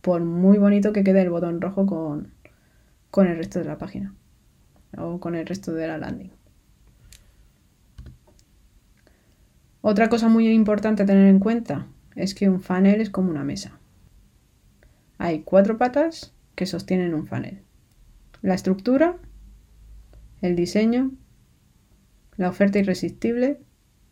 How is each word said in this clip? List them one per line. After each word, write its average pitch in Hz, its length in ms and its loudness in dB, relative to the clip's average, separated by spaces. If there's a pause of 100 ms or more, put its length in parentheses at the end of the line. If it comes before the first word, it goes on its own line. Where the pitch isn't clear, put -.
Por 170 240 -2
muy 180 340 4
bonito 202 340 2
que 202 120 0
quede 190 180 4
el 180 80 0
botón 170 300 -4
rojo 196 260 -2
con, 160 460 -6 (800)
con 196 160 4
el 170 100 -2
resto 165 220 -8
de 165 60 -6
la 151 140 -10
página 196 360 -12 (800)
o 170 240 -10
con 175 140 -8
el 165 120 -8
resto 185 260 -10
de 160 140 -6
la 160 120 -8
landing. - 320 -12 (3500)
Otra 214 280 2
cosa 226 200 2
muy 226 200 4
importante 214 540 2
a 196 40 2
tener 196 200 8
en 190 120 8
cuenta 202 480 -2 (280)
es 190 200 -6
que 196 140 0
un 185 120 0
funnel 196 400 2
es 220 100 -4
como 185 200 -2
una 143 140 -6
mesa. - 340 -10 (1400)
Hay 165 240 -4
cuatro 196 360 2
patas 285 560 -2 (200)
que 180 120 -6
sostienen 175 480 -4
un 156 120 -6
funnel: - 360 -10 (800)
la 190 120 0
estructura, 254 640 0 (1300)
el 180 140 0
diseño, 226 560 0 (1200)
la 185 120 -2
oferta 202 300 0
irresistible 226 840 -2 (520)